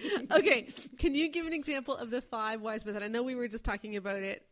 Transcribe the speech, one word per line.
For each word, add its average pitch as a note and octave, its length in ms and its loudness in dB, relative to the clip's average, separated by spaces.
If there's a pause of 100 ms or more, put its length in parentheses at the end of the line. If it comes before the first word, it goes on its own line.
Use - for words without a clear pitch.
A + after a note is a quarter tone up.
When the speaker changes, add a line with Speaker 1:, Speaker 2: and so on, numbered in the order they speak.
Speaker 1:
<laughs> E4 260 0
Speaker 2:
Okay, D4 360 6 (300)
can D#4+ 160 2
you D#4 160 4
give E4 160 -4
an D#4+ 80 -2
example C#4 420 -2
of A#3 140 -6
the B3 120 -2
five A3 400 -4
whys A3 220 -4
method? G#3 200 -4
I G#3 40 -4
know A#3 140 0
we B3+ 140 0
were A#3+ 120 -2
just A3 160 -6
talking G#3 320 -2
about G3 280 -2
it, G3 280 -4